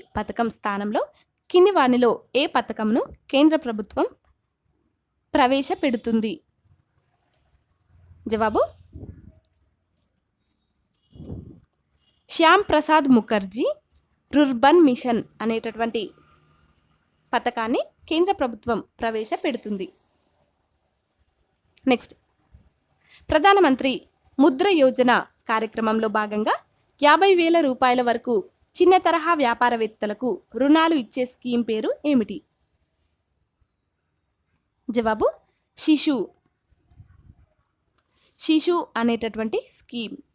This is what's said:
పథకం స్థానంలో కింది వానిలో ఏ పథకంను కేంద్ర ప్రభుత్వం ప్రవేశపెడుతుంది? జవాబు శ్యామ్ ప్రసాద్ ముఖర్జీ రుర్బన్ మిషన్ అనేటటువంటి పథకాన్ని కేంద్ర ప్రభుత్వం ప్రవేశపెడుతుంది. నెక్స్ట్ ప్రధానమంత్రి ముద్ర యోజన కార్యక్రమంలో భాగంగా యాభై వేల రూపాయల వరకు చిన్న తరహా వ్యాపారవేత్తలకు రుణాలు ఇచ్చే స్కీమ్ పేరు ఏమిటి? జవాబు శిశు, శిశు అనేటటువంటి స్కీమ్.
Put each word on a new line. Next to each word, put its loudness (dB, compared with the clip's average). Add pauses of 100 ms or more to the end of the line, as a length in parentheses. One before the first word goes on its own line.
(160)
పథకం -4
స్థానంలో -6 (480)
కింది 6
వానిలో 4 (300)
ఏ 2 (140)
పథకంను -2 (300)
కేంద్ర 4
ప్రభుత్వం -4 (1300)
ప్రవేశపెడుతుంది? 0 (2000)
జవాబు -2 (3750)
శ్యామ్ 4
ప్రసాద్ 2
ముఖర్జీ -2 (680)
రుర్బన్ 2
మిషన్ -2 (220)
అనేటటువంటి -4 (1300)
పథకాన్ని -4 (280)
కేంద్ర 0
ప్రభుత్వం -4 (200)
ప్రవేశపెడుతుంది. -6 (2000)
నెక్స్ట్ -6 (1160)
ప్రధానమంత్రి 2 (460)
ముద్ర 2 (140)
యోజన 2 (380)
కార్యక్రమంలో -2 (100)
భాగంగా -2 (460)
యాభై 4 (120)
వేల 2 (100)
రూపాయల 0
వరకు -2 (440)
చిన్న 6 (100)
తరహా 0 (100)
వ్యాపారవేత్తలకు -2 (320)
రుణాలు 4
ఇచ్చే -6 (100)
స్కీమ్ -2
పేరు -2 (200)
ఏమిటి? 0 (2500)
జవాబు 0 (580)
శిశు, 2 (2250)
శిశు 0 (240)
అనేటటువంటి -4 (160)
స్కీమ్. -12 (180)